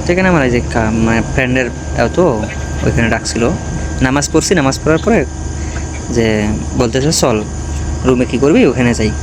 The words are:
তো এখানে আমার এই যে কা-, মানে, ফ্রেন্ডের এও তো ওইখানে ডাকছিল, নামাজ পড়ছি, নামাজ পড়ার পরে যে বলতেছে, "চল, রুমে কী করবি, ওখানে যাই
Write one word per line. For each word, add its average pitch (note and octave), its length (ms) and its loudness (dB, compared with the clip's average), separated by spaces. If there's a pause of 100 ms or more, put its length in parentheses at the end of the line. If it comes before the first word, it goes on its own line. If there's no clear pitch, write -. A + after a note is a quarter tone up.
তো F3 100 0
এখানে F#3 160 2
আমার E3 140 4
এই B2 80 2
যে A#2+ 80 2 (140)
কা-, A2+ 180 2 (160)
মানে, A2+ 140 2 (120)
ফ্রেন্ডের B2+ 340 0 (300)
এও A#2+ 100 2 (100)
তো D3 240 2 (440)
ওইখানে A#2 240 2
ডাকছিল, A2+ 340 -2 (580)
নামাজ C3 300 0
পড়ছি, D#3+ 240 2
নামাজ C3+ 280 2
পড়ার D#3 220 2
পরে F3 200 2 (840)
যে A#2 180 2 (520)
বলতেছে, B2+ 320 2 (100)
"চল, A2 220 2 (600)
রুমে B2+ 200 4
কী B2 120 -2
করবি, D#3+ 280 4
ওখানে A#2+ 280 2
যাই A2+ 180 0 (120)